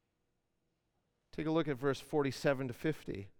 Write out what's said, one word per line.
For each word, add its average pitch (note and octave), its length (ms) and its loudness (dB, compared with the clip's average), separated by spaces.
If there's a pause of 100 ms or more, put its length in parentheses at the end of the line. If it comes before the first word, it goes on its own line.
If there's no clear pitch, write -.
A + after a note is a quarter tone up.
(1300)
Take D#3 140 -6
a D#3+ 60 2
look D#3+ 160 4
at C#3 100 0
verse C3+ 220 2
forty-seven C#3 680 0
to A#2 40 -6
fifty. - 560 -4 (100)